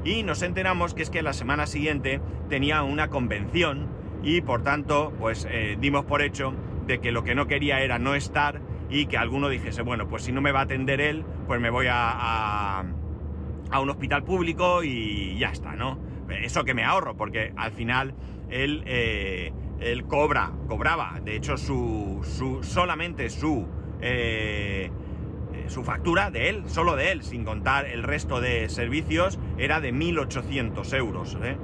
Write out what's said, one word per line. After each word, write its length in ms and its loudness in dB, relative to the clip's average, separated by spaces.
Y 180 2
nos 200 0
enteramos 520 2
que 80 -2
es 80 -2
que 120 0
la 120 2
semana 320 0
siguiente 560 0
tenía 360 4
una 240 0
convención 800 0
y, 180 4
por 220 0
tanto, 560 2
pues, 320 0
eh, 280 0
dimos 260 2
por 180 2
hecho 320 0
de 140 0
que 120 0
lo 100 0
que 120 2
no 120 4
quería 360 2
era 160 2
no 160 2
estar 480 0
y 180 2
que 120 0
alguno 300 2
dijese, 340 -2
"Bueno, 260 -2
pues 140 -4
si 100 -2
no 80 0
me 120 4
va 80 4
a 20 2
atender 380 2
él, 240 2
pues 140 0
me 100 2
voy 180 4
a, 220 4
a, 40 -4
a 100 2
un 100 0
hospital 320 0
público 640 2
y 540 -2
ya 120 2
está", 240 -6
¿no? 240 -4
Eso 360 0
que 100 0
me 100 2
ahorro, 320 2
porque 400 -2
al 160 -2
final 420 0
él, 360 0
eh, 680 0
él 240 -2
cobra, 480 2
cobraba, 560 0
de 120 -4
hecho, 200 -2
su, 680 -2
su, 400 -2
solamente 680 0
su, 360 0
eh, 920 0
eh, 140 -8
su 160 -4
factura 460 2
de 200 2
él, 160 -4
solo 300 2
de 160 4
él, 100 -2
sin 220 -6
contar 420 0
el 160 -6
resto 380 0
de 280 2
servicios, 720 0
era 220 2
de 120 -2
mil 260 2
ochocientos 760 -2
euros, 500 0
¿eh? 220 -2